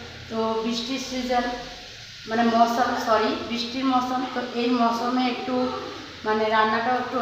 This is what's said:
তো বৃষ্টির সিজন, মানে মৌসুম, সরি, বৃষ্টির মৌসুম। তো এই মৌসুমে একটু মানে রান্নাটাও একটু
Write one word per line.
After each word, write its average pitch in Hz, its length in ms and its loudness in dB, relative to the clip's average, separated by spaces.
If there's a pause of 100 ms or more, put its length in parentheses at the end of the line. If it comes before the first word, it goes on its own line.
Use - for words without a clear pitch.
(300)
তো 226 80 -6 (260)
বৃষ্টির 240 440 -2
সিজন, 247 380 0 (840)
মানে 233 140 2 (100)
মৌসুম, 233 360 4 (160)
সরি, 226 260 4 (180)
বৃষ্টির 233 420 -4
মৌসুম। 254 300 0 (140)
তো 247 60 -2 (200)
এই 247 80 2 (100)
মৌসুমে 240 440 2 (100)
একটু 254 220 -2 (720)
মানে 220 180 2 (120)
রান্নাটাও 226 480 4
একটু 262 180 -4